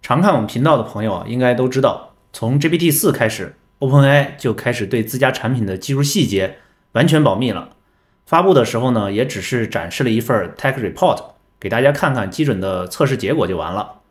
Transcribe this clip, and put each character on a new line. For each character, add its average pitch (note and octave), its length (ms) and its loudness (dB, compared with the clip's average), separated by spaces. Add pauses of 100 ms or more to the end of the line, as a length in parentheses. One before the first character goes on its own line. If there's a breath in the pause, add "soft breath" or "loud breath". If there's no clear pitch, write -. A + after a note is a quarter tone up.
常 - 180 0
看 F#3 140 4
我 C3+ 40 2
们 G#2+ 80 -2
频 B2 160 -4
道 D3+ 140 4
的 A2+ 60 0
朋 G#2+ 200 -8
友 G#2+ 120 -2
啊， F2 120 -8
应 A#2+ 120 -6
该 B2 160 4
都 B2+ 120 0
知 B2+ 140 0
道， A#2+ 300 -2 (200)
从 B2+ 300 -2
G E3 80 0
P E3+ 80 0
T E3 140 2
四 D3+ 200 2
开 A#2+ 160 0
始 F#2+ 280 -6 (240)
，Open C#3 260 4
A C#3 140 6
I C#3 180 -2
就 B2 160 -2
开 - 180 -4
始 A#2 140 -4
对 A2+ 180 -2
自 A2+ 140 -6
家 C3 160 2
产 B2 220 -4
品 A#2 100 -2
的 F#2+ 140 -4
技 C#3 160 -4
术 C#3 80 0
细 C#3+ 240 0
节 F#2+ 320 -2 (340 loud breath)
完 B2+ 160 2
全 D3+ 160 4
保 G#2 100 4
密 A#2 160 -2
了。 F2+ 200 -8 (560)
发 E3 160 2
布 F#3+ 100 4
的 B2+ 140 6
时 A#2 120 -4
候 B2+ 120 0
呢， G#2 200 0
也 A2 160 -2
只 A#2+ 140 -8
是 A#2 260 -2
展 F2 240 -6
示 - 140 -2
了 B2 60 2
一 A2 100 2
份 A#2 160 -2
儿 F2+ 220 -4
tech - 160 -2
report， A#2+ 480 -2 (360)
给 G2 120 -6
大 A2+ 100 0
家 C3+ 100 6
看 D3 220 0
看 G#2 180 -2
基 D#3 140 -2
准 A2+ 160 0
的 F#2 260 -4
测 C#3 200 0
试 C3+ 100 0
结 G#2+ 160 -2
果 A2 140 0
就 F2+ 100 -4
完 D#2+ 160 -6
了。 - 380 -10